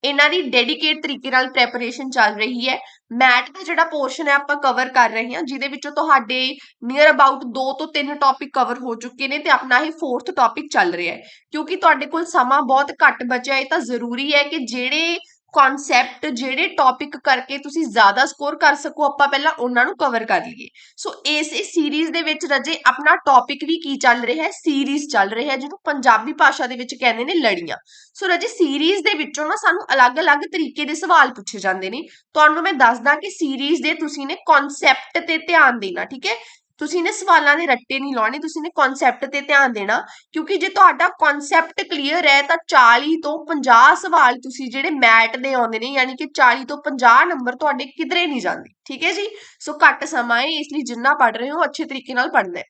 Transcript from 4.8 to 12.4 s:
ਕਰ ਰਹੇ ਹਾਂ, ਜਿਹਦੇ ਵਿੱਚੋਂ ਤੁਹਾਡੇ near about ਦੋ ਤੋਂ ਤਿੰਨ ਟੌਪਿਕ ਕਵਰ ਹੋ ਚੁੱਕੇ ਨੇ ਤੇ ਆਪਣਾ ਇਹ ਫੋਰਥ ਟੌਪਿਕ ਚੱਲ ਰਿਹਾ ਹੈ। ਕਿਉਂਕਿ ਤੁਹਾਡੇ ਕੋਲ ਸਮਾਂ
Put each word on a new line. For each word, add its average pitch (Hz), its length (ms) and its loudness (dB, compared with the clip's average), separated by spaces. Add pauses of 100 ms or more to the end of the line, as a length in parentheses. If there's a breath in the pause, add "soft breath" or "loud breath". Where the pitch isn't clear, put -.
ਕਰ 247 200 4
ਰਹੇ 233 240 -6
ਹਾਂ, 339 100 -6
ਜਿਹਦੇ 262 240 -8
ਵਿੱਚੋਂ 285 240 -10
ਤੁਹਾਡੇ 262 680 0 (280 loud breath)
near 285 220 4
about 269 320 4
ਦੋ 262 340 -6
ਤੋਂ 311 140 -8
ਤਿੰਨ 294 280 -4
ਟੌਪਿਕ 269 380 0
ਕਵਰ 254 260 -2
ਹੋ 247 160 -8
ਚੁੱਕੇ 254 320 -10
ਨੇ 277 100 -6
ਤੇ 294 120 -4
ਆਪਣਾ 254 300 2
ਇਹ 311 120 -2
ਫੋਰਥ 269 400 -6
ਟੌਪਿਕ 285 420 0
ਚੱਲ 180 200 2
ਰਿਹਾ 175 220 -6
ਹੈ। - 60 -18 (300 loud breath)
ਕਿਉਂਕਿ 302 240 -6
ਤੁਹਾਡੇ 294 300 2
ਕੋਲ 339 200 -6
ਸਮਾਂ 277 360 2